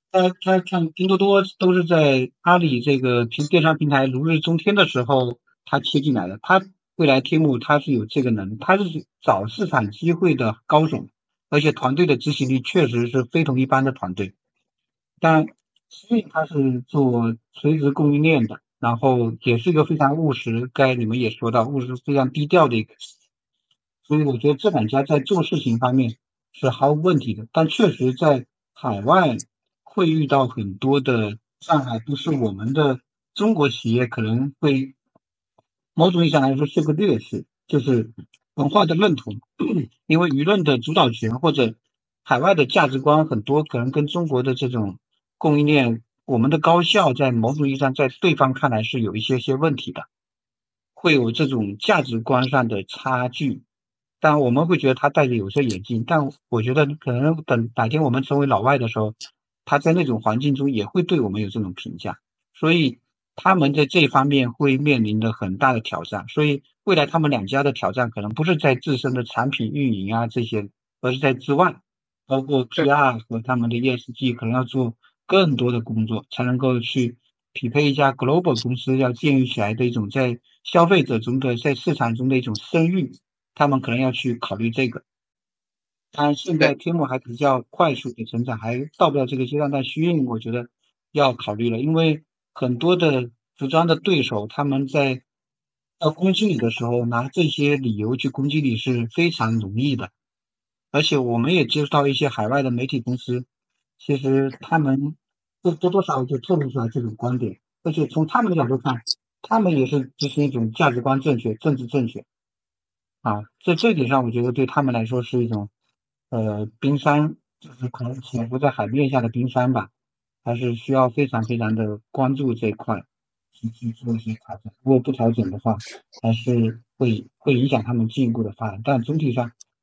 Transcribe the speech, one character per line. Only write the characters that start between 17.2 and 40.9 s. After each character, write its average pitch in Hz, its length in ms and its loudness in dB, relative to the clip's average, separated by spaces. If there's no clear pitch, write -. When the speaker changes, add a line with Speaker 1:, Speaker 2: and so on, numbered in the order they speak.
Speaker 1:
垂 156 260 0
直 143 140 2
供 147 200 2
应 147 120 2
链 139 240 4
的， - 120 -14
然 117 180 0
后 120 340 2
也 120 140 2
是 180 120 0
一 - 20 0
个 151 120 4
非 156 120 0
常 147 200 2
务 156 160 0
实， 117 420 -4
该 131 220 4
你 117 100 -2
们 120 140 -2
也 113 100 0
说 117 220 -2
到， 117 120 2
务 139 160 -2
实 123 140 -6
非 147 80 -2
常 131 200 2
低 147 140 -2
调 165 200 6
的 120 80 -2
一 110 80 0
个。 - 100 -12
所 147 100 2
以 156 40 2
我 135 160 0
觉 127 80 -2
得 147 80 4
这 214 160 0
两 123 160 0
家 135 160 0
在 147 160 2
做 170 240 0
事 - 160 -2
情 117 200 0
方 127 180 2
面 120 180 2
是 135 180 0
毫 139 220 2
无 151 100 0
问 175 160 2
题 110 160 -2
的， 110 160 -12
但 160 160 2
确 180 240 2
实 127 240 -2
在 139 320 2
海 110 280 -6
外 143 360 4
会 180 260 0
遇 156 200 2
到 135 180 4
很 101 280 -8
多 135 260 0
的 113 400 -2
障 156 260 0
碍， 117 140 -6
不 117 160 -8
是 160 160 -6
我 123 220 0
们 104 200 -6
的 139 280 2
中 220 180 0
国 147 160 2
企 - 240 -4
业 123 140 2
可 117 160 -6
能 123 380 -2
会， 135 340 0
某 175 200 4
种 170 120 2
意 160 40 4
义 - 20 2
上 147 100 4
来 135 160 2
说 147 100 0
是 156 160 -2
个 151 100 0
劣 160 260 2
势， 110 280 -10
就 147 140 0
是 117 320 0
文 139 160 0
化 202 160 4
的 160 80 0
认 185 220 2
同， 107 240 -10
<clears throat> - 320 -6
因 160 140 4
为 175 80 2
舆 139 160 0
论 196 180 2
的 143 160 2
主 147 160 -6